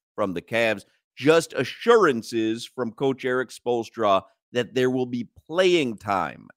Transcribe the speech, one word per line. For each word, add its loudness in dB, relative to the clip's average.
from -4
the -6
Cavs. -2
Just 2
assurances 0
from -8
Coach -4
Erik -2
Spoelstra 0
that -4
there 2
will -2
be -8
playing 2
time -4